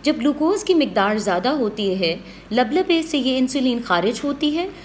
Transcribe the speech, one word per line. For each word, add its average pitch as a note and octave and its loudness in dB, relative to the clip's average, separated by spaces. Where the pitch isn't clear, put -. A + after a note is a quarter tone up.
जब C#4+ 2
glucose D4+ 0
की F#4+ 2
मिकदार G#3+ 2
ज़्यादा G3+ 0
होती G#3+ -2
है, F3+ -2
लबलबे D4+ 2
से D#4+ -2
ये B3+ 0
insulin B3+ 0
खारिज F#3+ 0
होती C#4+ -2
है E4+ -4